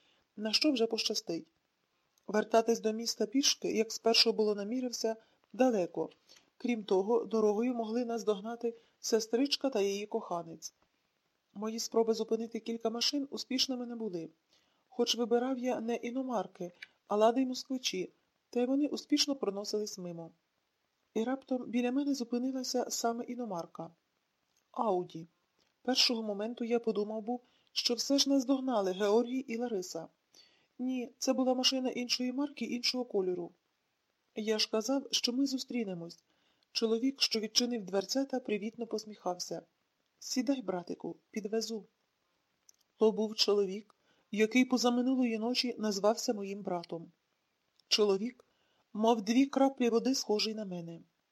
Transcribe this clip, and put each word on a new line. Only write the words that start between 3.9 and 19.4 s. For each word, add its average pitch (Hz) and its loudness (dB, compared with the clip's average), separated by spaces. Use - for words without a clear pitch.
спершу 226 4
було 208 2
намірився, 226 -4
далеко. 208 2
Крім 233 -2
того, 196 2
дорогою 220 2
могли 226 -2
нас 233 -4
догнати 220 -2
сестричка 240 2
та 220 0
її 202 0
коханець. 170 -8
Мої 220 -6
спроби 226 2
зупинити 220 -2
кілька 226 -2
машин 240 0
успішними 247 -2
не 233 -10
були. 180 -6
Хоч 233 2
вибирав 240 2
я 240 0
не 226 -2
іномарки, 233 -4
а 202 0
«Лади» 226 6
й 262 2
«Москвичі», 254 -4
та 233 0
й 247 2
вони 277 2
успішно - 0
проносились 208 -4